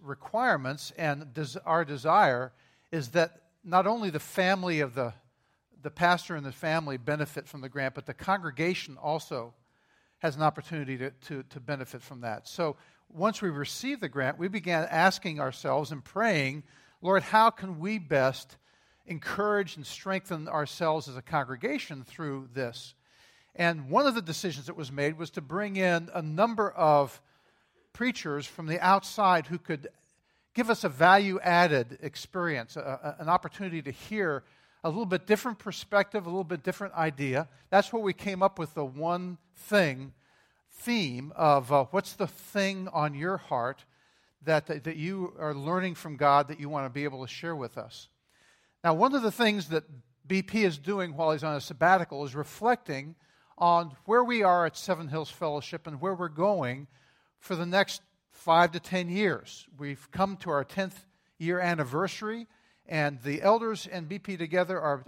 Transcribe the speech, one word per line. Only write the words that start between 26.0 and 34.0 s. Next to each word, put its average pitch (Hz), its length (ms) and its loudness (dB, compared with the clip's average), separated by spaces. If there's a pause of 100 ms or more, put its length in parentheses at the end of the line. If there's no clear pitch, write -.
a 175 80 -2
number 202 480 0
of 147 500 6 (720)
preachers 156 540 -4
from - 220 -12
the 170 120 -2
outside 185 680 4
who 170 100 -6
could 147 300 -8 (680)
give 233 160 0
us 220 160 0
a 180 40 2
value-added 170 1120 4
experience, 156 760 -6
a, 143 420 -8
a, 170 40 -10
an 156 40 -4
opportunity 175 540 -2
to 135 100 -8
hear 165 520 -4 (400)